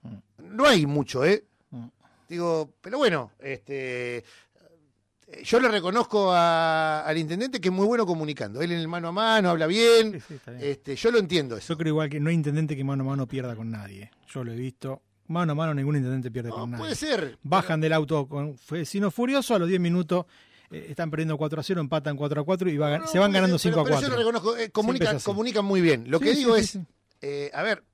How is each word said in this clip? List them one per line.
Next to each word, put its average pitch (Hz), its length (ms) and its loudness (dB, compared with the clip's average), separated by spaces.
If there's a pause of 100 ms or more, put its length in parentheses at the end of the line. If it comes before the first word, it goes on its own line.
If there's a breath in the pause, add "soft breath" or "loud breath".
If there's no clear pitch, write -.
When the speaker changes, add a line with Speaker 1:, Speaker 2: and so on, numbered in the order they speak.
Speaker 1:
Mm. 117 120 -14 (400)
Speaker 2:
No 262 120 2
hay 185 180 6
mucho, 143 400 0
¿eh? 196 180 2 (280)
Speaker 1:
Mm. 120 160 -14 (420)
Speaker 2:
Digo, 170 520 -4
pero 214 160 -8
bueno, 170 420 0
este, 127 840 -8 (1200 soft breath)
yo 233 160 4
le 254 80 4
reconozco 202 640 2
a, 160 720 4
al 156 160 -2
intendente 196 420 -4
que 175 100 -2
es 180 40 0
muy 196 120 2
bueno 233 200 2
comunicando. 151 560 -4
Él 175 100 -2
en 170 80 -2
el 160 80 -4
mano 170 220 -6
a - 20 -6
mano 214 380 4
habla 160 180 2
bien. 226 460 6
Speaker 1:
Sí, 160 140 -10
sí, 160 80 -16
está 120 160 -18
bien. 127 120 -12
Speaker 2:
Este, 139 320 -4
yo 226 160 2
lo 240 80 4
entiendo 147 380 0
eso. 165 160 -8
Speaker 1:
Yo 151 40 -4
creo 160 120 0
igual 156 200 0
que 151 100 -6
no 147 100 2
hay 170 60 2
intendente 151 420 0
que 135 60 -4
mano 135 200 -2
a 131 40 -2
mano 139 200 -2
pierda 127 280 -6
con 113 140 -8
nadie. 101 400 -12 (200)
Yo 131 140 -8
lo 117 100 -8
he - 20 -10
visto. 131 460 -10 (260)
Mano 170 240 0
a 143 40 -2
mano 160 180 -2
ningún 143 240 -2
intendente 127 340 -2
pierde 117 180 -6
Speaker 2:
No, 110 60 -10
Speaker 1:
con 117 160 -8
nadie. 120 120 -8
Speaker 2:
puede 320 120 -4
ser. 208 480 -4
Speaker 1:
Bajan 160 380 0
del 160 120 2
auto 151 340 0
con 143 300 -8 (120)
Vecino 175 420 -2
Furioso, 247 440 0
a 190 40 4
los 170 80 2
diez 180 140 2
minutos, 175 440 0 (460 soft breath)
eh, 160 180 -14
están 156 200 -6
perdiendo 156 280 -2
cuatro 151 220 -4
a 143 40 -6
cero, 180 180 -2
empatan 147 340 -2
cuatro 147 260 -2
a 143 40 -4
cuatro 180 240 0
y 147 80 -2
va 147 120 2
gan-, 156 120 0
Speaker 2:
No, - 60 -6
Speaker 1:
se 180 120 2
van 202 120 6
Speaker 2:
puede 190 100 4
Speaker 1:
ganando 180 180 4
Speaker 2:
ser, 175 140 2
pero, 156 100 2
Speaker 1:
cinco - 40 0
a - 40 2
cuatro. 196 180 2
Speaker 2:
pero - 20 -2
yo 247 60 -2
le 240 60 0
reconozco, 226 340 0
eh, 226 140 -4
comunica-, 226 340 0
Speaker 1:
Siempre 147 120 0
es 123 60 -8
así. - 20 -6
Speaker 2:
comunican 208 400 0
muy 196 160 4
bien. 127 280 4
Lo 156 100 2
Speaker 1:
Sí, 277 60 0
Speaker 2:
que 285 60 4
Speaker 1:
sí, 277 60 4
Speaker 2:
digo 247 180 4
Speaker 1:
sí, 220 60 6
Speaker 2:
es, 214 100 -2
Speaker 1:
sí. 196 80 -8 (420)
Speaker 2:
eh, 143 320 -6
a 151 100 -4
ver 214 200 -2 (100)